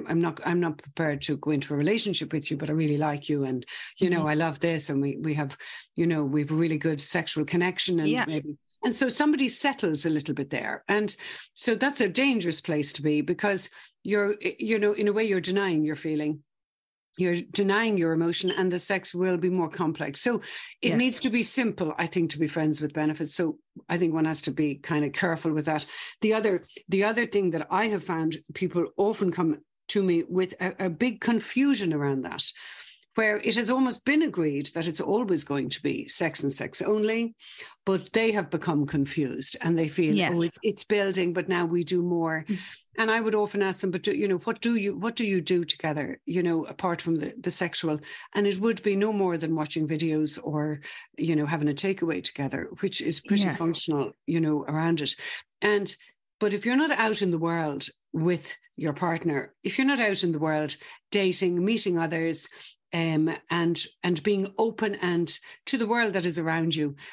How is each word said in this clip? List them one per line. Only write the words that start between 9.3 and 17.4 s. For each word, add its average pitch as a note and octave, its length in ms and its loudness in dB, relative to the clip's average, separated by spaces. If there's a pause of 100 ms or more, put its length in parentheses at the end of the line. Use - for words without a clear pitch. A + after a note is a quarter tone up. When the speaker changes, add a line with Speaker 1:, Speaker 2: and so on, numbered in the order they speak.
Speaker 1:
settles G3+ 600 2
a - 20 2
little D3 240 0
bit C#3+ 160 -4
there. - 380 -4
And G#3 280 2 (380)
so - 220 2
that's C4 260 0
a G3+ 80 4
dangerous G#3+ 520 2
place D3+ 320 0
to C#3 100 -4
be D3+ 180 2
because F3+ 480 0 (320)
you're, G3+ 400 2
you A3 380 0
know, G#3 140 4
in G#3 140 0
a G3+ 60 4
way A3 100 0
you're G3 160 2
denying F#3 460 2
your D3+ 100 -2
feeling. D3+ 460 -4 (760)
You're F3 180 2
denying G3+ 640 2